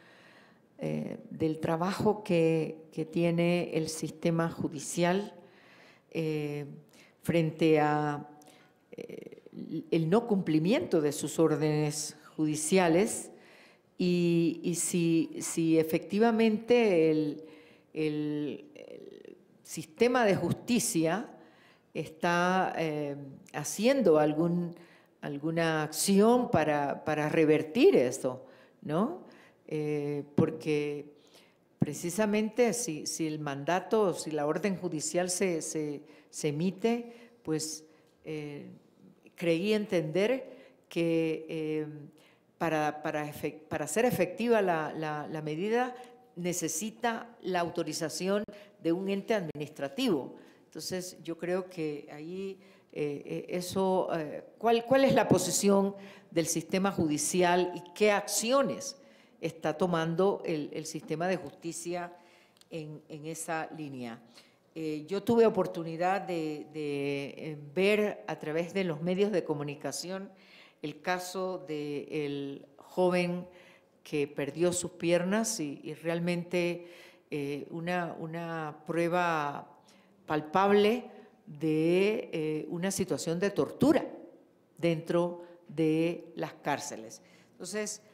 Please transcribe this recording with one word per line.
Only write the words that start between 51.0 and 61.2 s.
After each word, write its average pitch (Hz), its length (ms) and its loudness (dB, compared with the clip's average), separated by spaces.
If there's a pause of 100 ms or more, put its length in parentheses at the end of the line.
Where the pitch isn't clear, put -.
yo 165 160 -8
creo 185 300 -2
que 151 440 -6
ahí, 185 460 -10 (340)
eh, 147 320 -4
eh, 165 240 -8
eso, 185 640 0
eh, 151 300 -6 (140)
¿cuál, 233 260 2
cuál 269 200 6
es 262 100 6
la 208 120 6
posición 196 680 4 (360)
del 160 160 2
sistema 185 460 0
judicial 180 840 2
y 175 80 -10 (120)
qué 214 180 4
acciones 226 840 0 (440)
está 160 360 -4
tomando 170 680 2
el, 151 280 -4
el 156 120 -8
sistema 160 420 -6